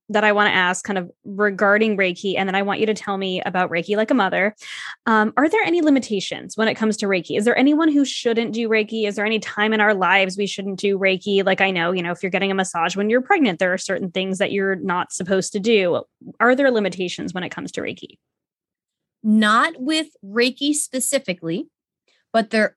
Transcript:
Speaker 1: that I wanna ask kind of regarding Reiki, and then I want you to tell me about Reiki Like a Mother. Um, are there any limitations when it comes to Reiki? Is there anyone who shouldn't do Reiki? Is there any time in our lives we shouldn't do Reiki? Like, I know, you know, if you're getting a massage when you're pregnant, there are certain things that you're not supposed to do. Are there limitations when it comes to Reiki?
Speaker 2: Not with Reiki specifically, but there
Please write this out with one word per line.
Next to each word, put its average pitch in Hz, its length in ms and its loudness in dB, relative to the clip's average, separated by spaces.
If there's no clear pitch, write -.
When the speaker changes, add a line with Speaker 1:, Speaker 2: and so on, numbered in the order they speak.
Speaker 1:
that 208 120 2
I 214 100 4
wanna 208 180 6
ask 185 340 0
kind 196 140 -2
of 180 120 -6
regarding 208 720 2
Reiki, 185 400 -2
and 190 100 0
then 185 80 -4
I 196 60 2
want 196 180 -2
you - 80 0
to 214 60 0
tell 202 240 -4
me 190 240 -4
about 180 300 -2
Reiki 175 260 -4
Like 220 140 0
a 294 40 2
Mother. 190 400 0
Um, 220 320 2
are 285 100 4
there 427 140 2
any 349 180 0
limitations 254 760 0
when 220 140 0
it - 60 0
comes 220 240 -2
to 208 80 -4
Reiki? 185 320 0
Is 208 80 0
there 240 100 2
anyone 302 340 4
who 285 140 4
shouldn't 233 480 -2
do 226 160 -2
Reiki? 214 400 0
Is 202 80 -6
there 202 80 -2
any 220 140 0
time 214 340 -2
in 220 80 2
our 214 140 4
lives 185 420 2
we 202 100 -2
shouldn't 190 320 -8
do 196 200 0
Reiki? 190 440 2
Like, 190 200 2
I 190 80 2
know, 175 220 0
you 185 100 -2
know, 175 100 -4
if 170 100 -8
you're 196 60 -4
getting 196 220 0
a 196 40 0
massage 180 420 -2
when 202 120 0
you're 247 140 2
pregnant, 254 360 2
there 180 140 0
are 185 60 -2
certain 185 320 -4
things 190 260 -4
that 190 160 -2
you're 196 240 -2
not 180 360 -4
supposed 190 400 -2
to 208 80 -4
do. 185 420 2
Are 247 160 4
there 269 160 2
limitations 185 640 -4
when 180 120 -6
it - 60 -10
comes - 220 -12
to - 80 -8
Reiki? - 380 -12
Speaker 2:
Not 220 580 4
with 311 280 -2
Reiki 247 520 0
specifically, 254 920 -4
but 220 200 0
there 214 260 0